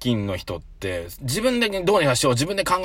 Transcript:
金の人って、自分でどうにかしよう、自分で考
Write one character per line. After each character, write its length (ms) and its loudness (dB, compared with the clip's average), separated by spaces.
金 260 0
の 100 -4
人 200 -8
っ 40 -8
て、 460 -8
自 200 -2
分 200 2
で 80 2
ど 140 4
う 20 4
に 60 4
か 100 4
し 80 0
よ 60 4
う、 20 6
自 140 0
分 100 -4
で 80 0
考 200 0